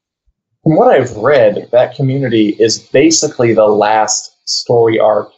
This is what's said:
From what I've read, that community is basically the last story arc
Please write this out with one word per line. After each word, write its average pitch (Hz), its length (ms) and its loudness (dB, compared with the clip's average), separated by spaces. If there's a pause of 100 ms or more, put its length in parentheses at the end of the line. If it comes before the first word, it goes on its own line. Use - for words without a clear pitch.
(640)
From 156 120 2
what 240 120 2
I've 143 280 0
read, 110 560 0
that 120 220 0
community 127 640 -2
is 110 200 0
basically 147 760 0
the 107 120 4
last 107 680 -2 (120)
story 113 500 -2
arc 107 400 0